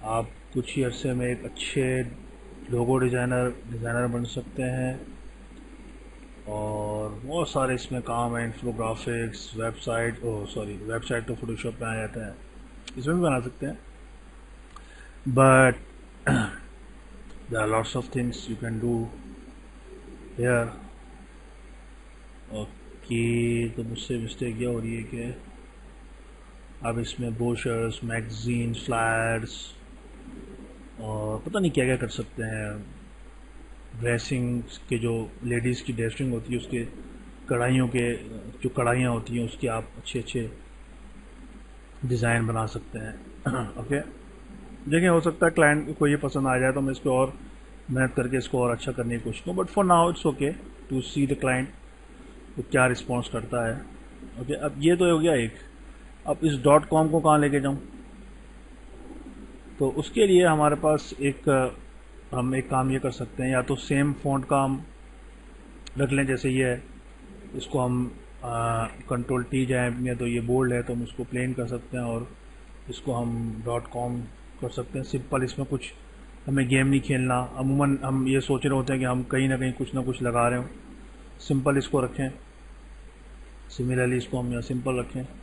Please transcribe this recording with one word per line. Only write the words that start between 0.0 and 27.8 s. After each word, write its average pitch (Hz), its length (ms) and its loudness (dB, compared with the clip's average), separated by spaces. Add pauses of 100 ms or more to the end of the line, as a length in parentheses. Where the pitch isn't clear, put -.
आप 113 280 -2 (240)
कुछ - 220 -2
ही 135 60 2
अरसे 127 300 -2
में 123 140 0
एक 123 180 -2
अच्छे 127 580 0 (680)
logo 120 280 4
designer, 123 720 2
designer 117 360 0
बन 120 180 0
सकते 131 380 -6
हैं। 127 440 -2 (1400)
और 107 640 -4
बहुत 135 380 -4
सारे 131 260 0
इसमें 123 280 -4
काम 117 340 0
हैं, 117 100 -2
infographics, 113 1080 -4
website, 113 680 -2
oh, 104 220 -4
sorry, 101 300 -6
website 113 500 -4
तो 120 80 -4
Photoshop 113 480 -6
में 113 60 -4
आ 113 60 -2
जाता 110 320 -4
है, 95 80 -10 (640)
इसमें 147 180 2
भी 180 60 4
बना 135 180 4
सकते 127 260 -6
हैं। 151 120 -6 (1500)
But 131 460 10 (520)
<clears throat> 120 240 4 (1000)
there 113 100 0
are 107 100 2
lots 110 260 2
of 123 80 -2
things 120 320 -2 (120)
you 110 80 -4
can 113 240 -4
do 120 160 2 (1400)
here। 120 280 4 (1800)
ओके। 107 280 -10 (240)
कि 117 680 2
तो 117 60 -4
मुझसे 117 360 -4
mistake 117 400 -6
क्या 123 100 0
हो 117 120 0
रही 113 160 -4
है 113 60 -6
कि 117 320 -8 (1500)
अब 117 140 0
इसमें 117 360 -4
brochures, 117 680 -2